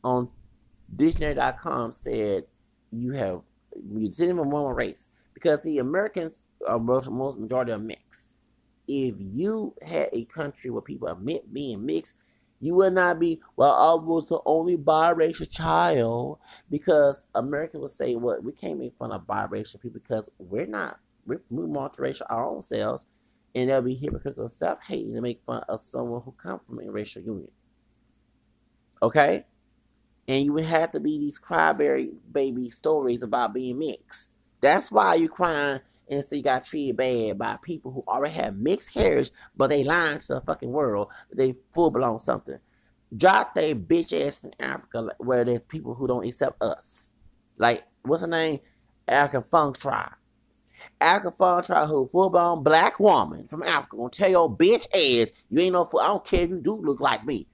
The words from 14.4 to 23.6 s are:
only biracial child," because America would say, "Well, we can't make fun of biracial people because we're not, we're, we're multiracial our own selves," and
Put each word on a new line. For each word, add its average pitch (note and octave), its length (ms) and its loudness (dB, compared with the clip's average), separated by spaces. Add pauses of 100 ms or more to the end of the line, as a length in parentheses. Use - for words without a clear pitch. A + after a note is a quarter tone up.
only E3 320 2
biracial D#3+ 680 2
child," D3 920 0 (320)
because D3 520 4 (120)
America D3 420 -4
would C#3 140 -10
say, B2 240 -4
"Well, A#2 260 -2
we B2 120 -8
can't D#3+ 260 -8
make B2 180 -10
fun A#2 140 -8
of F#2 160 -10
biracial G#2 520 -6
people A2+ 200 -14
because A2 400 -6
we're G2 260 -6
not, G2 340 -8 (280)
we're, - 240 -6
we're D#3+ 160 -6
multiracial C3+ 640 -6
our A#2 180 -2
own - 160 -8
selves," A2 420 -4 (480)
and B2+ 160 0